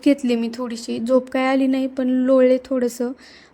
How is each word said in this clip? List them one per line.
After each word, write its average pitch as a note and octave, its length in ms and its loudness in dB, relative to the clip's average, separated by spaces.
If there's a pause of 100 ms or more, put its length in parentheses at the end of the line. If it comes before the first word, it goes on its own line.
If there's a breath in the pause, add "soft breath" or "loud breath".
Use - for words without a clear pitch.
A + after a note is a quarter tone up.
घेतली C4+ 320 2
मी A#3 180 -4
थोडीशी. A#3+ 440 -8
झोप B3+ 320 0
काय C4 160 0
आली C4+ 200 2
नाही, C4 200 0
पण C4 220 -4
लोळले B3+ 560 4
थोडंसं. B3 480 -4 (420 loud breath)